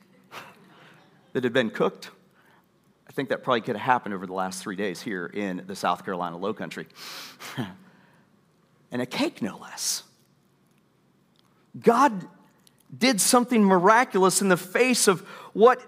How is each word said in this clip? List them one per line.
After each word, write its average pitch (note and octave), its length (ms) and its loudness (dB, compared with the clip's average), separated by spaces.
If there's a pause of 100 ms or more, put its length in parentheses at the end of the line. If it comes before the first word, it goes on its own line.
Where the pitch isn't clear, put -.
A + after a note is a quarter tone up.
(300)
<laughs> - 1000 -20
that B2+ 120 -4
had A#2+ 100 -2
been A#2+ 160 2
cooked. - 400 -4 (1000)
I - 40 -20
think C3+ 180 -6
that - 120 -4
probably A#2+ 200 0
could A2+ 140 -6
have G#2 80 -10
happened A#2+ 300 0
over F#2 120 -8
the F#2 80 -10
last F#2 280 -6
three G2+ 140 -10
days F#2+ 240 -6
here F#2 260 -8
in F#2+ 400 -8
the F#2+ 100 -14
South F2+ 280 -4
Carolina F2 320 -8
Low G2 160 -6
Country. E2+ 340 -12 (720)
<laughs> A#2 100 -8 (1200)
And B2 100 -6
a B2+ 60 -4
cake, - 340 -6
no F#2 160 -8
less. - 460 -8 (1800)
God A#3 480 2 (640)
did G#3 280 0
something A#3+ 420 4
miraculous F#3+ 800 4
in F#3+ 80 2
the F3 60 6
face A#3+ 520 0
of F#3 120 2 (340)
what A#3+ 340 6